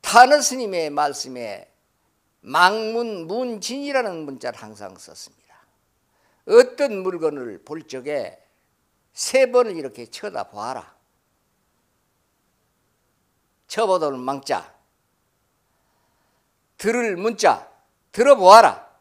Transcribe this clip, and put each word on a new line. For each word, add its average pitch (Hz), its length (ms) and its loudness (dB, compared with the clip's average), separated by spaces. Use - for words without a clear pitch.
타너 262 400 6
스님의 196 480 -4
말씀에 131 800 -6
망문, 208 840 -2
문진이라는 233 960 -6
문자를 131 340 -12
항상 104 380 -18
썼습니다. - 580 -20
어떤 240 560 4
물건을 147 600 -6
볼 156 200 -14
적에 131 540 -10
세 254 380 0
번을 226 260 2
이렇게 127 300 -12
쳐다보아라. 123 880 -10
쳐보도는 175 520 -2
망자, 131 540 -6
들을 226 340 -2
문자, 185 560 -4
들어보아라. 208 800 6